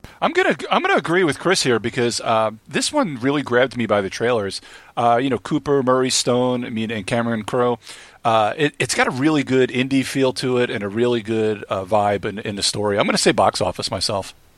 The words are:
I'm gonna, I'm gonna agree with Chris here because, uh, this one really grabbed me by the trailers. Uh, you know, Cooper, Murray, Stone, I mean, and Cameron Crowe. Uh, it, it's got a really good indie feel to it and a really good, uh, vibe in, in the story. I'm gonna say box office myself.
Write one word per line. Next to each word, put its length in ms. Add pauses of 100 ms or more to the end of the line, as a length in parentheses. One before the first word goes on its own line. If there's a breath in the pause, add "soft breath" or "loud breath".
(200 loud breath)
I'm 120
gonna, 240 (140)
I'm 120
gonna 140
agree 260
with 160
Chris 240
here 160
because, 420
uh, 300 (160)
this 260
one 280
really 220
grabbed 340
me 100
by 140
the 100
trailers. 500 (360 loud breath)
Uh, 260
you 80
know, 80
Cooper, 460
Murray, 260
Stone, 540
I 60
mean, 200
and 160
Cameron 380
Crowe. 340 (460 loud breath)
Uh, 320
it, 240
it's 160
got 100
a 60
really 320
good 260
indie 340
feel 300
to 240
it 120
and 120
a 60
really 340
good, 460
uh, 160
vibe 400
in, 160
in 160
the 80
story. 340
I'm 80
gonna 120
say 120
box 300
office 320
myself. 420 (240)